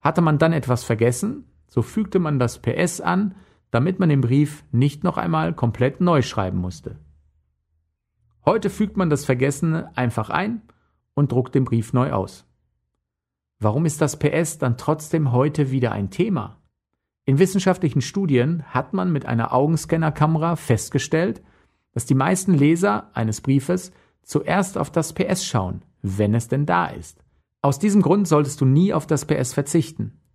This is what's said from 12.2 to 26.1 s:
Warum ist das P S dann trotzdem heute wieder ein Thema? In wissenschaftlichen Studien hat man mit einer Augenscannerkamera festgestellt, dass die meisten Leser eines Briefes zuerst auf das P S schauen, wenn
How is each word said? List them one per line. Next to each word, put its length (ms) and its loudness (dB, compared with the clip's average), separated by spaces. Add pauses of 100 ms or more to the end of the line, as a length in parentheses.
Warum 260 2
ist 160 0
das 160 0
P 140 0
S 260 -2
dann 200 -2
trotzdem 540 -2
heute 380 2
wieder 220 0
ein 180 -4
Thema? 480 -4 (680)
In 120 2
wissenschaftlichen 640 2
Studien 640 0
hat 300 -4
man 180 0
mit 160 -2
einer 260 0
Augenscannerkamera 1000 0
festgestellt, 880 -2 (480)
dass 160 -8
die 80 2
meisten 400 2
Leser 580 2
eines 280 -4
Briefes 500 0 (320)
zuerst 560 -2
auf 100 -2
das 240 -2
P 120 -2
S 200 -2
schauen, 380 -4 (180)
wenn 320 0